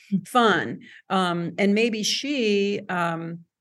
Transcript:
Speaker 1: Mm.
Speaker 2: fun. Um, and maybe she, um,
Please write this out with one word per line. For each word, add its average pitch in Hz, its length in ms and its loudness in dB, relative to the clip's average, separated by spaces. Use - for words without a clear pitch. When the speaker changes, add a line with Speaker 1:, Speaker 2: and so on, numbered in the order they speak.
Speaker 1:
Mm. 175 160 -2
Speaker 2:
fun. 185 520 2
Um, 175 480 0
and 202 160 4
maybe 220 260 0
she, 208 800 0
um, 170 520 -4